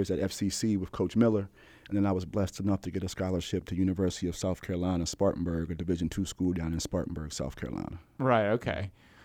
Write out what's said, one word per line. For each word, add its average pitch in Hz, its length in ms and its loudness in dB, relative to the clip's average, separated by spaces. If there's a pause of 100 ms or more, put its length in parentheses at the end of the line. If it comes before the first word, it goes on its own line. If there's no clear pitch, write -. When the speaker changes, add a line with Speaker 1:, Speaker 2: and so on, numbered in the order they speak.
(100)
Speaker 1:
at 85 100 0
F 95 120 0
C 101 160 0
C 107 280 0
with 92 160 -4
Coach 92 240 0
Miller, 110 320 4 (400)
and 101 80 -2
then 101 100 4
I 98 60 4
was 92 120 0
blessed 95 360 -2
enough 98 220 0
to 90 100 -6
get 90 100 -4
a 92 60 -2
scholarship 92 580 -2
to - 80 -6
University 92 540 2
of 82 80 -4
South 92 260 -2
Carolina, 90 420 0
Spartanburg, 85 680 0
a - 20 -6
Division 82 340 0
two 98 160 -2
school 90 280 0
down 82 200 -2
in 82 60 0
Spartanburg, 78 540 -4
South - 240 -4
Carolina. 50 420 -6 (200)
Speaker 2:
Right, 120 320 4
okay. 110 420 0 (320)